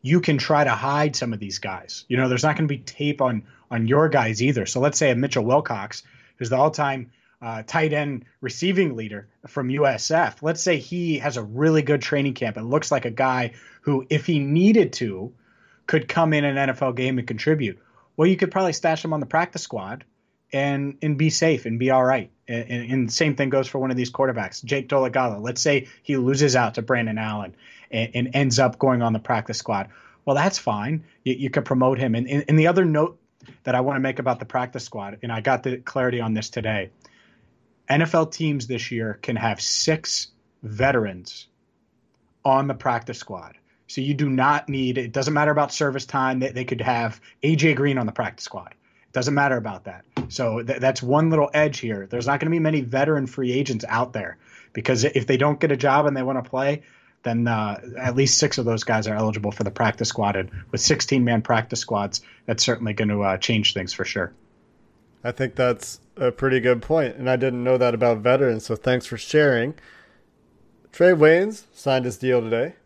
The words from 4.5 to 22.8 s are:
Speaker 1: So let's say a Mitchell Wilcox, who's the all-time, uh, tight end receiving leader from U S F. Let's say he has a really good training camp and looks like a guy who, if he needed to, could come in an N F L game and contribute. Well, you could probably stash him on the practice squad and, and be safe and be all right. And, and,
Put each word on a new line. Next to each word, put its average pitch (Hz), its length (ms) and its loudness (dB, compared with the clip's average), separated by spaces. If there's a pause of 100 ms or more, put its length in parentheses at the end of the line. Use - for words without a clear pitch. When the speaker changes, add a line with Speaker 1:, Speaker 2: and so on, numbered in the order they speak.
Speaker 1:
So - 140 -4
let's 147 180 2
say 139 140 4
a - 20 2
Mitchell 127 300 0
Wilcox, 120 580 -2 (340)
who's 117 140 -6
the 131 60 0
all-time, 139 560 0 (300)
uh, 117 240 -10
tight 156 260 0
end 147 320 -4 (160)
receiving 170 560 0
leader 107 320 -10 (180)
from 127 240 -6
U 143 160 2
S 123 240 0
F. 156 320 0
Let's 160 200 -2
say 175 140 2
he 165 420 -4
has 123 200 -4
a 113 40 -6
really 147 380 2
good 139 220 0
training 139 320 -2
camp 110 240 -6
and 113 100 -8
looks 143 240 0
like 123 140 0
a 117 40 -4
guy 127 420 0 (300)
who, 131 280 0
if 151 160 0
he 160 140 2
needed 170 540 4
to, 107 380 -6 (540)
could 156 200 2
come 160 280 2
in 147 100 2
an 139 140 0
N 139 120 0
F 127 120 -4
L 131 100 0
game 127 260 -2
and 123 80 -6
contribute. 131 520 -2 (380)
Well, 160 120 4
you 185 80 4
could 185 140 0
probably 185 240 0
stash 160 280 0
him 160 120 -4
on 151 60 -2
the 139 60 -6
practice 165 360 -2
squad 110 420 -12 (480)
and, 139 480 -2
and 151 160 0
be 156 140 2
safe 160 340 2
and 117 140 -4
be 127 120 2
all 131 140 4
right. 127 260 0 (160)
And, 117 220 -8
and, 120 240 -6